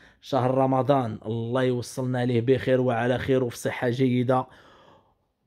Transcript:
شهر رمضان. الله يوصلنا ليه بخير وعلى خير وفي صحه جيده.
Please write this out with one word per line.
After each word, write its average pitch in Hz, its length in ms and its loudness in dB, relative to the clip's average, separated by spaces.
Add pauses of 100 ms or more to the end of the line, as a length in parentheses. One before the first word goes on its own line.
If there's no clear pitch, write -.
(200)
شهر 127 340 0
رمضان. 131 720 2
الله 117 360 -4
يوصلنا 127 640 -2
ليه 123 140 2
بخير 127 400 2
وعلى 120 380 0
خير 127 260 0
وفي 117 140 -8
صحه - 300 -4
جيده. 123 580 0 (1000)